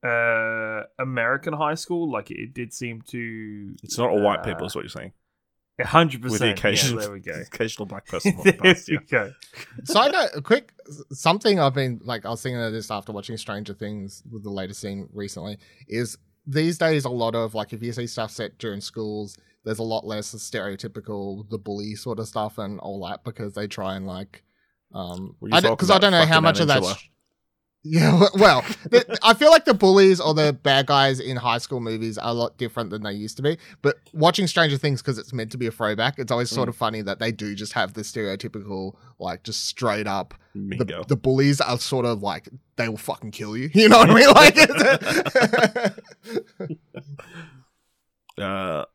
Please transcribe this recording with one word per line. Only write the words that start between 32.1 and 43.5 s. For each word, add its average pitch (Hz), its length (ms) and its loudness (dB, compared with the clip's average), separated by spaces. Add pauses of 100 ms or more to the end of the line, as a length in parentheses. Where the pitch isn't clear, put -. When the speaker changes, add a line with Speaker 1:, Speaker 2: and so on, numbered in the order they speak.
Speaker 3:
are - 120 -6
a 117 40 -2
lot 117 240 -4
different 117 320 -6
than 107 140 -10
they 101 100 -8
used 104 240 -10
to 131 60 -10
be. 156 140 0 (240)
But 139 140 0 (160)
watching 170 360 2
Stranger 151 300 0
Things, 135 240 -2
'cause 131 160 -6
it's - 140 -14
meant 117 220 -8
to 135 40 -12
be 123 100 -6
a 113 40 -4
throwback, 110 480 -4
it's 120 100 -8
always 120 200 -2
sort 120 180 -2
Speaker 2:
Mm. 120 40 -6
Speaker 3:
of 113 40 -10
funny 110 280 -4
that 98 160 -6
they 113 120 -2
do 107 240 -8
just 104 180 -12
have 104 200 -4
the 110 80 -10
stereotypical, 101 920 -10 (220)
like, 92 260 -8
just - 220 -8
straight 107 420 -4
up, 98 260 -6 (200)
Speaker 2:
Mean 98 260 -10
Speaker 3:
the, - 60 0
Speaker 2:
girl. 87 200 -10
Speaker 3:
the 143 100 0
bullies 135 460 2
are 123 180 -2
sort 127 260 -4
of 113 160 -2
like, 98 280 -6 (260)
they 117 140 -4
will 107 80 -6
fucking - 340 -10
kill 107 240 -10